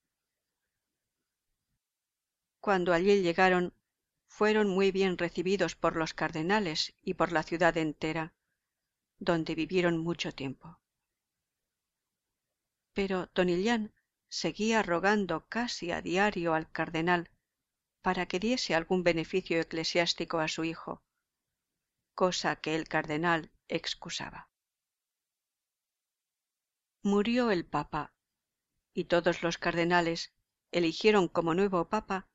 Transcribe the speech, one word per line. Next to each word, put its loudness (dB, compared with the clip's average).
Cuando 0
allí 4
llegaron, 4
fueron 2
muy 2
bien 2
recibidos 0
por 0
los -2
cardenales -2
y -4
por 0
la 2
ciudad 2
entera, -4
donde 0
vivieron 2
mucho -4
tiempo. -10
Pero -2
don 2
Illán 0
seguía 0
rogando 0
casi -6
a -4
diario 0
al -4
cardenal -2
para -2
que -6
diese -2
algún 0
beneficio 0
eclesiástico -2
a 0
su -4
hijo, -8
cosa 0
que -4
el -6
cardenal -2
excusaba. -8
Murió 2
el 0
papa, -6
y -4
todos 2
los -2
cardenales 0
eligieron 4
como 0
nuevo 0
papa -6